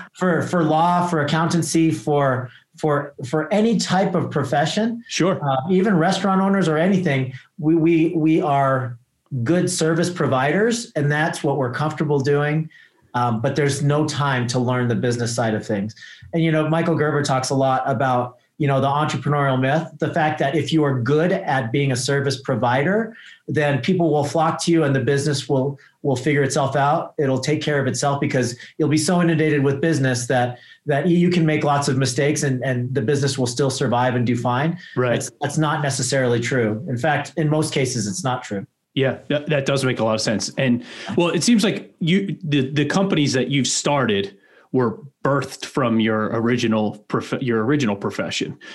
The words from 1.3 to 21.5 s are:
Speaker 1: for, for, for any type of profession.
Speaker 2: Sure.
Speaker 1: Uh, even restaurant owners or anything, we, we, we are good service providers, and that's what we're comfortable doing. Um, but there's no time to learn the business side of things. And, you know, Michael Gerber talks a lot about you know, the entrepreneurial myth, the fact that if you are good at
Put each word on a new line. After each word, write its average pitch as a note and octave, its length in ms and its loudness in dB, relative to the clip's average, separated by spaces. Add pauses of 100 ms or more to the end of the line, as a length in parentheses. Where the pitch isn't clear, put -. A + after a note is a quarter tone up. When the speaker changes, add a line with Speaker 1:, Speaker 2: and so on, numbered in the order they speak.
Speaker 1:
for, C3+ 600 0 (260)
for, C#3+ 380 -2 (100)
for D#3 280 -2
any G#3+ 260 2
type F#3 360 0
of C#3+ 160 0
profession. D#3+ 800 0
Speaker 2:
Sure. F3 340 0
Speaker 1:
Uh, D3 140 0 (140)
even F#3+ 260 4
restaurant F#3+ 460 2
owners G3 260 2
or D3+ 80 2
anything, D#3 560 2 (260)
we, D#3 160 2
we, E3 400 4
we D#3+ 260 4
are C3+ 580 0 (440)
good F3 260 2
service E3 420 0
providers, D#3+ 840 0
and C#3+ 160 0
that's D3+ 320 -2
what C#3+ 140 0
we're B2+ 160 -2
comfortable D3 480 -2
doing. D3 480 0 (460)
Um, A#2+ 260 0
but C3+ 160 -2
there's C#3+ 260 0
no D3 240 2
time C3 420 -2
to B2+ 120 0
learn B2 260 0
the A#2 80 0
business A#2+ 400 -2
side A2+ 200 0
of G#2+ 120 -6
things. G#2+ 280 -4 (400)
And, E3 100 2
you D#3+ 80 2
know, D#3 160 0
Michael E3 260 0
Gerber D3 300 0
talks C3 260 -2
a C#3+ 40 0
lot C3 320 2
about B2+ 500 -2 (220)
you D3 80 0
know, C#3 140 2
the C3+ 60 0
entrepreneurial C#3+ 720 0
myth, D3 260 0 (120)
the - 160 -2
fact D#3 240 0
that D3 160 0
if D3+ 180 -2
you D#3+ 100 4
are C3+ 160 0
good D3 340 2
at C3+ 400 -2